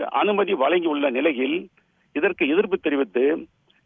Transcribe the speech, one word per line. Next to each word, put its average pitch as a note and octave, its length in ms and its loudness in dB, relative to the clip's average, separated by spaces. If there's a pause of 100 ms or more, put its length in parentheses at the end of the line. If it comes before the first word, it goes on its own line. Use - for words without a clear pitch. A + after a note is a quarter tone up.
(100)
அனுமதி G3 440 0
வழங்கியுள்ள D3 560 2
நிலையில் C3 440 0 (600)
இதற்கு E3+ 340 0
எதிர்ப்பு F#3 300 0
தெரிவித்து C3+ 440 0 (640)